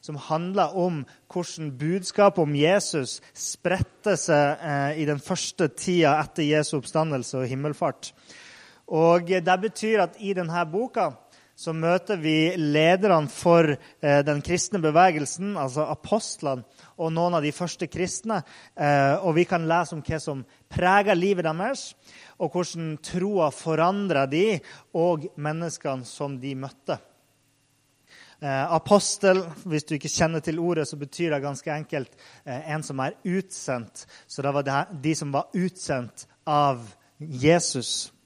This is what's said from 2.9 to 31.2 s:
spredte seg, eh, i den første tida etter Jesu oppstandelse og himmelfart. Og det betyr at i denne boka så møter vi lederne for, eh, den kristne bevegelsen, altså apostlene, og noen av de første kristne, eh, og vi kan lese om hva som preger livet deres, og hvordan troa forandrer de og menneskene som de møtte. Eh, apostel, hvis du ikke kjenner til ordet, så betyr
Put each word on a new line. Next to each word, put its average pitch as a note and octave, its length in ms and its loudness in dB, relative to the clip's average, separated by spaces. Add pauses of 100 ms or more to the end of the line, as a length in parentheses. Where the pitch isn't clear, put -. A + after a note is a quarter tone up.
spredte - 800 -2
seg, D3 480 2
eh, D3 380 -2
i - 20 -2
den C#3+ 160 -2
første - 560 -2
tida E3 460 4
etter D3 260 -4
Jesu D3+ 300 2
oppstandelse C#3 640 -4
og C3+ 100 -4
himmelfart. C#3+ 640 -4 (760)
Og E3+ 400 4
det F#3 400 2
betyr G#3+ 400 0
at - 160 -14
i G3 80 -2
denne F3 320 -2
boka F#3+ 460 -4 (440)
så E3 220 -8
møter F3+ 400 0
vi D#3 400 2
lederne D#3+ 720 4
for, E3 480 4 (240)
eh, C#3+ 240 4
den D3 160 0
kristne F3+ 400 -2
bevegelsen, E3 800 2
altså C3+ 240 -2
apostlene, C#3+ 800 -4 (320)
og D#3+ 160 -2
noen F3 220 0
av D#3+ 80 2
de D3 100 -2
første F3 360 -6
kristne, F#3 540 -4 (340)
eh, C#3+ 440 4
og F3+ 140 0
vi F3 100 4
kan E3 240 -2
lese E3 240 0
om D#3 100 -10
hva D#3+ 180 -6
som C#3 240 -8 (240)
preger G3 460 4
livet F3+ 300 0
deres, F#3 500 -4 (460)
og D#3+ 120 -4
hvordan E3 520 -6
troa F3+ 480 0
forandrer E3 800 0
de F3+ 300 0 (340)
og E3+ 320 0 (100)
menneskene D3+ 720 -6
som C#3 340 -8
de C#3 140 -8
møtte. C3+ 440 -8 (1400)
Eh, C#3+ 320 -2
apostel, F#3+ 680 4 (220)
hvis D#3 200 -2
du - 120 -4
ikke C#3+ 120 -6
kjenner E3 320 0
til D#3+ 180 -4
ordet, E3+ 300 -2
så - 80 -12
betyr D3 340 -6